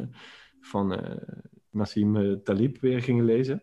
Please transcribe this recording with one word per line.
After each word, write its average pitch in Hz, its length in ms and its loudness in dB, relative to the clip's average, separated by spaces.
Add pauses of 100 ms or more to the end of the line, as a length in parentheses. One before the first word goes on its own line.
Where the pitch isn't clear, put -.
(600)
van, 98 340 -2
eh, - 220 -6 (540)
Nassim, 104 460 2
eh, 101 160 2
Talib 104 480 0
weer 127 220 0
gingen 120 220 2
lezen. 127 380 2